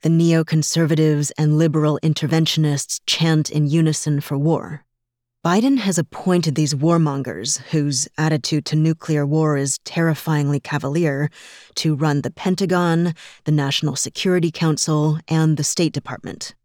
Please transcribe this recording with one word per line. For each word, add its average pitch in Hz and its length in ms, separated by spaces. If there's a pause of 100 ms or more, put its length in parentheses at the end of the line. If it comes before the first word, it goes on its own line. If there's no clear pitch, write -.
The 160 60
neoconservatives 160 1300
and 151 220
liberal 151 440
interventionists 156 1040
chant 160 440
in 151 160
unison 151 540
for 143 180
war. 151 460 (600)
Biden 226 340
has 196 180
appointed 175 600
these 156 180
warmongers, 139 840 (120)
whose 143 380 (100)
attitude 156 460
to - 100
nuclear 156 500
war 151 320
is 139 280
terrifyingly 151 760
cavalier, 147 720 (460)
to 156 180
run 143 280
the 143 100
Pentagon, 175 840 (300)
the 156 80
National 143 420
Security 180 560
Council, 156 760
and 160 280
the 151 60
State 156 300
Department. - 720